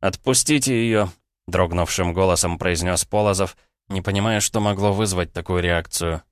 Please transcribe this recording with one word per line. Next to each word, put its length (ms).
Отпустите 720
её! — 340
дрогнувшим 640
голосом 460
произнёс 460
Полозов, 520
не 140
понимая, 380
что 200
могло 320
вызвать 400
такую 300
реакцию. 680